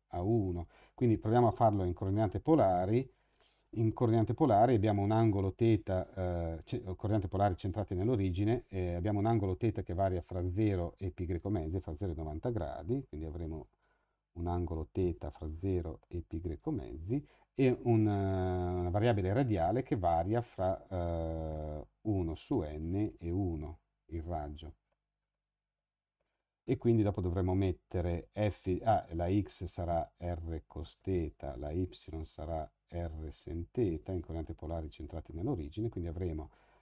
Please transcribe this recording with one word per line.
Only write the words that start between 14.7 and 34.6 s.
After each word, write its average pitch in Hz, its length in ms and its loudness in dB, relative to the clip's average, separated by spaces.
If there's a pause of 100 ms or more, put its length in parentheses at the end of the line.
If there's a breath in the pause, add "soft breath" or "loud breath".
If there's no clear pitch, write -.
teta 85 400 -2
fra 78 180 -10 (100)
zero 87 480 -2
e 87 140 -6
pi - 180 -8
greco 85 320 -4
mezzi, 87 520 -4 (300 soft breath)
e 131 280 4
un, 110 260 6
eh, 92 720 0
una 87 100 0
variabile 101 440 2
radiale 113 500 2
che 135 140 -2
varia 90 440 2
fra, - 460 -4
eh, 80 1000 -4 (180)
uno 92 320 0
su 120 260 -2
n 82 580 -2
e 85 120 -6
uno, 82 480 -2 (260)
il 85 180 -8
raggio. 76 520 -8 (1900)
E - 80 2
quindi 117 240 4
dopo 101 180 2
dovremo 92 360 0
mettere 90 760 -2
f... 95 520 -2
ah, 90 300 2
la 85 140 0
x 98 360 0
sarà 85 440 -2 (100)
r 82 500 -6
cos - 340 -12
theta, 78 540 -4
la 71 160 -8
y 90 160 -2 (340)
sarà 78 500 -8 (200)
r 80 400 -6
sin 82 400 -10
theta, 95 400 -2
in 87 100 -2
coordinate 80 320 -8
polari 80 380 -8